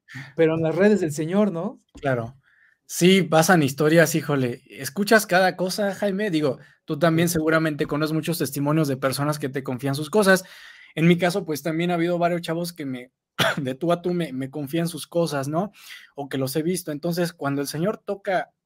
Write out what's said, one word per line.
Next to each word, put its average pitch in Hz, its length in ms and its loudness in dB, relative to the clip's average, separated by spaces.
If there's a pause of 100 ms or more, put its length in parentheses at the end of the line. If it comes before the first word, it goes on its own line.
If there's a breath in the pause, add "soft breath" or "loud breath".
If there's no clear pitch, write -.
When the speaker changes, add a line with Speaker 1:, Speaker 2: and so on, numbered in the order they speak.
(360 loud breath)
Speaker 1:
pero 160 200 4
en 165 80 -2
las 160 120 0
redes 196 260 4
del 160 100 -2
Señor, 175 400 0
¿no? 170 280 -8 (220)
Speaker 2:
Claro. 123 340 -2 (560 soft breath)
Sí, 190 300 6
pasan 160 400 4
historias, 156 540 4
híjole, 135 520 -2
escuchas 202 600 0
cada 180 280 2
cosa, 190 380 -2
Jaime, 202 380 -2
digo, 151 260 0 (280 loud breath)
tú 156 120 -4
también 165 320 4
Speaker 1:
Sí. 175 40 -2
Speaker 2:
seguramente 160 520 0
conoces 151 300 -2
muchos 160 240 -2
testimonios 147 480 0
de 131 100 -2
personas 139 400 -2
que 143 100 -6
te 131 160 -6
confían 135 300 -4
sus 147 160 -6
cosas. 190 340 4 (520 loud breath)
En 160 120 2
mi 175 120 8
caso, 180 260 0
pues, 151 160 -4
también 170 300 -2
ha 175 40 2
habido 170 220 0
varios 170 240 0
chavos 170 320 -6
que 151 140 -10
me, 127 240 -10 (260)
<coughs> - 240 0
de 131 140 -4
tú 170 160 -2
a 170 100 0
tú 180 140 -2
me, 160 180 -4
me 135 160 -6
confían 151 380 -4
sus 165 180 -10
cosas, 147 420 -2
¿no? 170 240 -2 (440 loud breath)
O 139 140 -10
que 135 100 -4
los 131 160 -4
he 156 80 0
visto. 175 280 -4
Entonces, 170 400 -2
cuando 139 300 -4
el 143 60 -4
Señor 180 360 -4
toca 196 500 -4 (120)